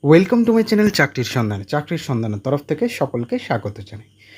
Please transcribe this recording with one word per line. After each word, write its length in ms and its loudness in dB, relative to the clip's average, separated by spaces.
Welcome 420 6
to 80 2
my 100 4
channel 260 2
চাকরির 360 0
সন্ধান। 380 -2
চাকরির 340 -4
সন্ধানের 420 -4
তরফ 280 -2
থেকে 220 -2
সকলকে 500 -4
স্বাগত 400 -6
জানাই। 280 -18